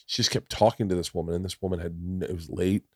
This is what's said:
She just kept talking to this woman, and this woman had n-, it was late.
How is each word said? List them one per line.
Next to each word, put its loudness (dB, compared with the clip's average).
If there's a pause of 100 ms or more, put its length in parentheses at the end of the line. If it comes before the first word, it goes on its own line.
She -4
just 2
kept -2
talking 4
to 2
this -4
woman, -2
and -4
this -8
woman -2
had -4
n-, -6
it -4
was -8
late. 2 (120)